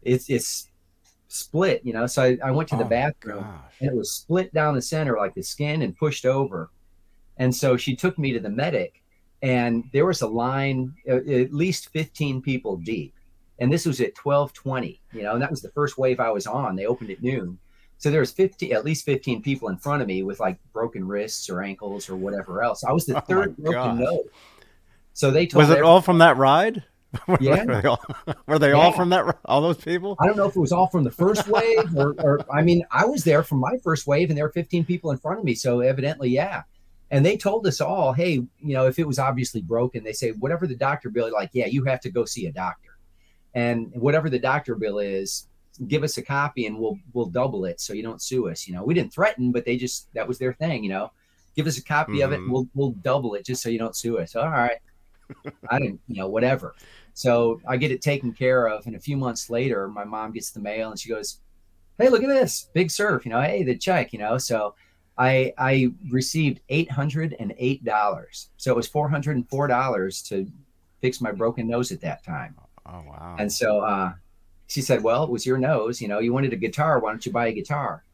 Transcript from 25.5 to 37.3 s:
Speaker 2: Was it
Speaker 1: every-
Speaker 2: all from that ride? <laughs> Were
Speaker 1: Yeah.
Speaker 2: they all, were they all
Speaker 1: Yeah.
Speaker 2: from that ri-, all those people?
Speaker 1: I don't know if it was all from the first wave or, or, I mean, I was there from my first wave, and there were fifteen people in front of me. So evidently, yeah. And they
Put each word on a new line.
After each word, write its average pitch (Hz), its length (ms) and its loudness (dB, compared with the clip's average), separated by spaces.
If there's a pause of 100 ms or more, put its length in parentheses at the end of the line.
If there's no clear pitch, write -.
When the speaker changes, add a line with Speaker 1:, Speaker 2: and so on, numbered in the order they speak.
Speaker 2:
Was 151 80 8
it 165 40 10
Speaker 1:
every- 151 120 6
Speaker 2:
all 170 140 12
from 170 180 4
that 165 180 10
ride? 160 460 4 (220)
<laughs> - 240 -10
Were 180 120 4
Speaker 1:
Yeah. 147 260 4
Speaker 2:
they 123 200 2
all, 120 160 2 (440)
were 151 120 4
they 143 140 6
all 156 180 8
Speaker 1:
Yeah. 175 60 -2
Speaker 2:
from 180 140 2
that 180 160 4
ri-, 170 60 0 (120)
all 135 160 2
those 165 160 2
people? 180 420 -4
Speaker 1:
I 156 80 4
don't 208 100 4
know 202 100 2
if 202 100 -2
it 185 40 2
was 151 120 2
all 180 160 4
from 165 160 2
the 123 60 0
first 202 360 2
wave 220 480 2
or, 143 260 2
or, 143 200 4 (100)
I 151 120 2
mean, 170 280 4
I 147 140 4
was 247 180 0
there 160 200 4
from 143 160 -2
my 147 260 0
first 160 220 -2
wave, 147 240 2
and 156 80 2
there 151 80 0
were 151 60 -4
fifteen 170 320 0
people 170 260 -2
in 131 80 -2
front 180 200 -4
of 214 60 -8
me. 131 100 2
So 123 260 0
evidently, 131 500 0
yeah. 143 320 0 (500)
And 143 120 6
they 202 120 4